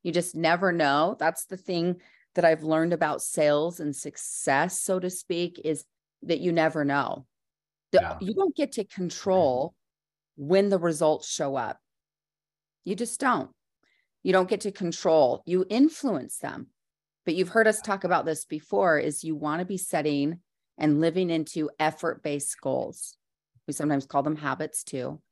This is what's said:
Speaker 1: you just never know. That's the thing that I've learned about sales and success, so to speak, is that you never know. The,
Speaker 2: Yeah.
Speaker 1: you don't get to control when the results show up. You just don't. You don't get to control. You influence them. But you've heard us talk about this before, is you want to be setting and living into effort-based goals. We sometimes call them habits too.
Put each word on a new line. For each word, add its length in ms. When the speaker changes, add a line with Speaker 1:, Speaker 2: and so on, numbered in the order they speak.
Speaker 1:
you 80
just 240
never 380
know. 440
That's 300
the 100
thing 440
that 100
I've 200
learned 280
about 300
sales 560
and 160
success, 880
so 180
to 100
speak, 560
is 200
that 180
you 100
never 340
know. 420
The, 100
Speaker 2:
Yeah. 180
Speaker 1:
you 140
don't 220
get 160
to 120
control 880
when 320
the 120
results 500
show 240
up. 240
You 100
just 260
don't. 300
You 100
don't 160
get 140
to 100
control. 760
You 220
influence 720
them. 300
But 100
you've 160
heard 160
us 140
talk 240
about 220
this 180
before, 540
is 260
you 100
want 260
to 40
be 140
setting 640
and 240
living 300
into 480
effort-based 840
goals. 560
We 60
sometimes 340
call 160
them 140
habits 480
too. 360